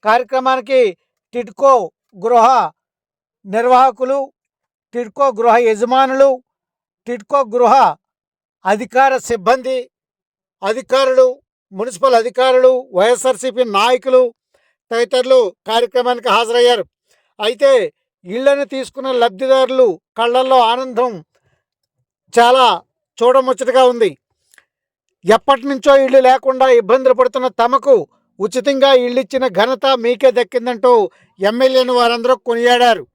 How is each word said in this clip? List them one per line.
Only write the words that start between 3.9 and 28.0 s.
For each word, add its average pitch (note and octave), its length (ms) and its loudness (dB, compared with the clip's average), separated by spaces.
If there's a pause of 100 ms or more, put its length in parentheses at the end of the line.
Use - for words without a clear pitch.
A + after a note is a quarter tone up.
టిడ్కో A#3+ 340 -4
గృహ A#3 280 2
యజమానులు, B3+ 880 0 (640)
టిడ్కో B3 380 -4 (100)
గృహ A#3+ 400 2 (720)
అధికార B3+ 500 0
సిబ్బంది, B3 760 -4 (760)
అధికారులు, B3+ 760 0 (340)
మున్సిపల్ A3+ 420 -4
అధికారులు, B3+ 800 0
వైఎస్ఆర్సీపీ A#3+ 680 -2
నాయకులు B3 680 0 (580)
తదితరులు A#3+ 600 0 (160)
కార్యక్రమానికి A#3+ 600 -2
హాజరయ్యారు. A#3 560 0 (560)
అయితే, A#3 520 0 (320)
ఇళ్లను C4+ 400 -2
తీసుకున్న C4+ 480 -10
లబ్ధిదారులు B3 880 0 (180)
కళ్ళల్లో B3+ 440 2
ఆనందం A#3 640 -4 (1120)
చాలా A#3+ 420 4 (420)
చూడముచ్చటగా B3+ 640 0
ఉంది. A3+ 340 -2 (1160)
"ఎప్పటి C4 320 -2
నుంచో C#4 380 2
ఇళ్ళు C4 140 2
లేకుండా C4 500 2
ఇబ్బందులు B3+ 460 2
పడుతున్న B3+ 340 -6
తమకు A#3+ 580 0 (340)